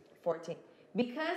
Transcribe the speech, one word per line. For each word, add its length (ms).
Fourteen. 340
"Because 420